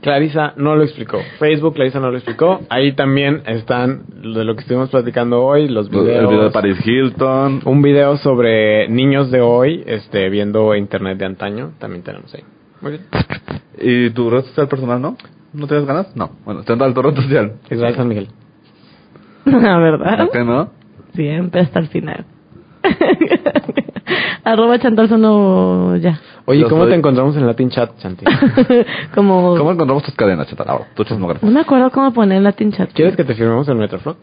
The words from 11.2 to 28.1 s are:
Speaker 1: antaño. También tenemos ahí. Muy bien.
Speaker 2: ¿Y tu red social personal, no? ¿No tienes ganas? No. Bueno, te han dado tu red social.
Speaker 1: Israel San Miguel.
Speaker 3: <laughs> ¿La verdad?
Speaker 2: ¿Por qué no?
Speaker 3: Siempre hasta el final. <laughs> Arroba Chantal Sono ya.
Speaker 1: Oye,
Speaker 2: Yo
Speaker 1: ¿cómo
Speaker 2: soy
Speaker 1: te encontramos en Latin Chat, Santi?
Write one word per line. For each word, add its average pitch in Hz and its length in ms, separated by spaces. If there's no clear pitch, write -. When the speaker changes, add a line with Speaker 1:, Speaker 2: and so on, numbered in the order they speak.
Speaker 1:
antaño. 101 540
También 90 240
tenemos - 320
ahí. - 80
Muy 143 80
bien. 160 120
Speaker 2:
¿Y 123 320
tu 117 180
red 123 140
social 143 240
personal, 127 340
no? 165 160
¿No 147 140
tienes 147 200
ganas? 170 280
No. 98 140
Bueno, 95 180
te 117 100
han 117 60
dado 131 140
tu 127 80
red 139 140
social. 127 380
Speaker 1:
Israel 117 240
San 123 120
Miguel. 104 200
Speaker 3:
<laughs> - 520
¿La 233 340
verdad? 170 400
Speaker 2:
¿Por 349 120
qué 120 120
no? 123 260
Speaker 3:
Siempre 170 460
hasta 180 180
el 160 80
final. 156 380
<laughs> - 1600
Arroba 226 360
Chantal 226 280
Sono 185 880
ya. 165 220
Speaker 1:
Oye, 143 160
Speaker 2:
Yo 117 80
Speaker 1:
¿cómo 156 140
Speaker 2:
soy - 80
Speaker 1:
te 175 60
encontramos 143 400
en 135 100
Latin 123 220
Chat, 120 300
Santi? - 260